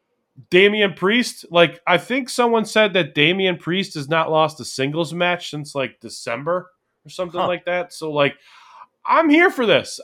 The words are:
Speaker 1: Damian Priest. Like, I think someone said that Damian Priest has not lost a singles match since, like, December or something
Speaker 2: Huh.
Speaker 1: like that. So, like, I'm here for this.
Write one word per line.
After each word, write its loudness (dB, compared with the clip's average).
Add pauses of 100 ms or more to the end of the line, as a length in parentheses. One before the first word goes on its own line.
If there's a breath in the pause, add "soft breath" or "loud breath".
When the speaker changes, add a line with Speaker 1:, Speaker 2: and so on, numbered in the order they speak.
(500)
Speaker 1:
Damian 4
Priest. -2
Like, 4
I 4
think -4
someone 0
said 2
that -2
Damian 2
Priest -6
has -10
not 0
lost 0
a -12
singles -4
match -4
since, -12
like, -6
December -8 (340)
or -20
something -8
Speaker 2:
Huh. -2
Speaker 1:
like -6
that. -4
So, -10
like, 0 (720 loud breath)
I'm 2
here 6
for -2
this. 2